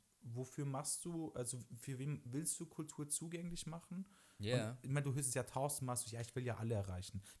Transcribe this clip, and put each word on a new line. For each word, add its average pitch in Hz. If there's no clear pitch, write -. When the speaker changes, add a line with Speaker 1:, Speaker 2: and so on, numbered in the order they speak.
Speaker 1:
wofür 127
machst 139
du, 165
also 123
für 131
wen 143
willst 139
du 165
Kultur 151
zugänglich 170
machen? 175
Speaker 2:
Ja. 110
Speaker 1:
Und, 127
ich 135
meine, 143
du 139
hörst 139
es -
ja 123
tausendmal 131
so, -
ja, 117
ich -
will 127
ja 113
alle 113
erreichen. 95